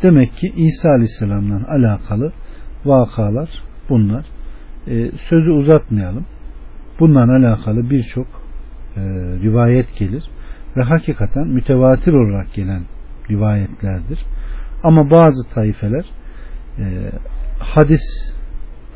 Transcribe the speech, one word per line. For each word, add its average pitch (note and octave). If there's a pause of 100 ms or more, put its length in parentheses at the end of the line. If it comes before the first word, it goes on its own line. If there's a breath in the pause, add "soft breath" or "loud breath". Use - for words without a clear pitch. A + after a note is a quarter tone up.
Demek D3
ki -
İsa D#3+
Aleyhisselam'la G2+
alakalı A#2 (520 soft breath)
vakalar B2 (400)
bunlar. A2+ (600 soft breath)
E, A#2+
sözü E3
uzatmayalım. C#3 (760)
Bundan C#3
alakalı A#2+
birçok, B2+ (680)
e, G2 (420)
rivayet A#2+
gelir G2 (480 soft breath)
ve B2+
hakikaten D3
mütevatir C3
olarak G2+
gelen F#2+ (480)
rivayetlerdir. G2+ (640 loud breath)
Ama D#3
bazı D#3
taifeler, G#2+ (760 soft breath)
e, F#2+ (480)
hadis - (640)